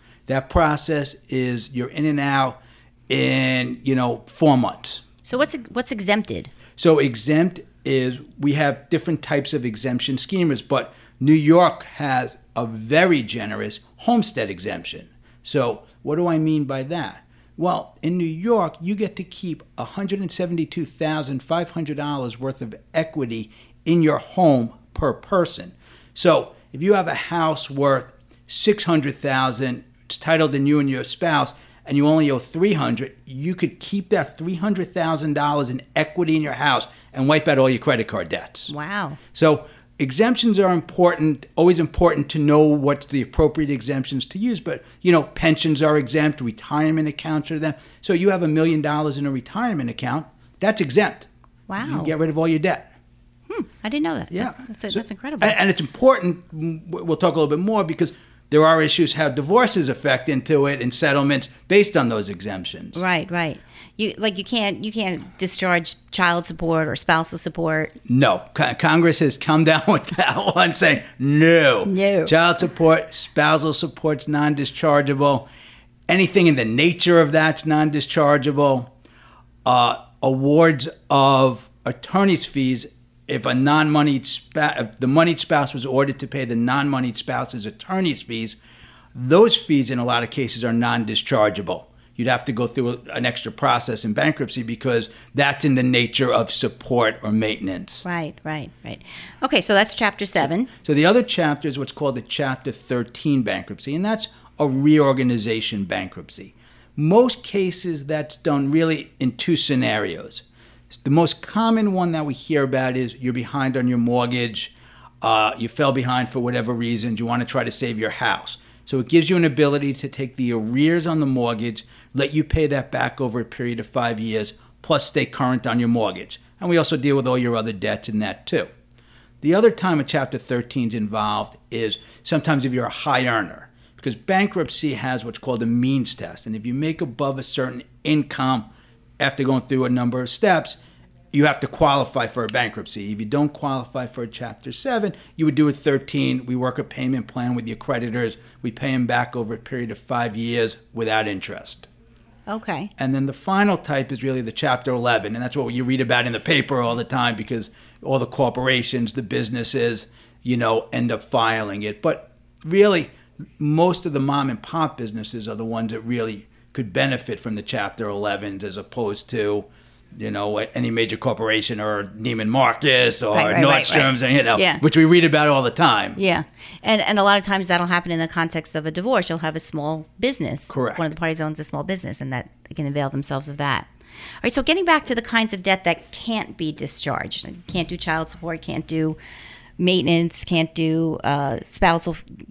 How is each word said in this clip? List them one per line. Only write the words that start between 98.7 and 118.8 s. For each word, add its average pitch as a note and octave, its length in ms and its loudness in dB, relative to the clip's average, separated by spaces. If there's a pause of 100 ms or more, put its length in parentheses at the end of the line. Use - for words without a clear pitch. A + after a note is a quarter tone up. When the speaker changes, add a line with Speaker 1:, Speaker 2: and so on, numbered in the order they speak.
Speaker 2:
right. - 180 -16 (400)
Okay, B3+ 200 0
so - 100 0
that's G3+ 220 4
Chapter G3+ 320 -2
seven. E3+ 420 0 (140)
Speaker 1:
So D3+ 100 0
the D3 140 4
other A#3 160 6
chapter D#3 460 -2
is C3+ 100 -6
what's C3+ 120 -6
called C#3 260 -4
the B2 40 -8
Chapter C3+ 500 -6
thirteen B2+ 720 -2
bankruptcy, G2+ 520 -6
and F3 100 -2
that's A3 240 -4 (300)
a D3 100 2
reorganization B2+ 1160 2
bankruptcy. F#2+ 680 -10 (420)
Most G3+ 460 4
cases F3 640 -4
that's D3+ 320 -6
done C#3 340 0
really D#3+ 480 0
in B2+ 200 -2
two E3+ 180 0
scenarios. A2 840 -2 (640)
The C3+ 60 0
most D#3+ 300 4
common A3 540 0
one F3 180 0
that D#3 140 -4
we C#3 80 -6
hear D3 280 0
about C3 320 0
is B2+ 220 -4
you're B2+ 160 -4
behind B2+ 460 -4
on B2 100 2
your B2 80 2
mortgage, A#2+ 800 0 (460)
uh, A2 340 4
you A#2 140 -6
fell C#3 220 2
behind B2+ 360 0
for C3 120 -6
whatever A#2+ 340 -2
reason, A#2 420 -2
you A#2 80 -4
want A#2+ 160 0
to A#2 60 -4
try B2+ 180 -2
to A#2 60 -6
save A#2 280 -4
your A2 120 -2
house. - 480 -4 (260)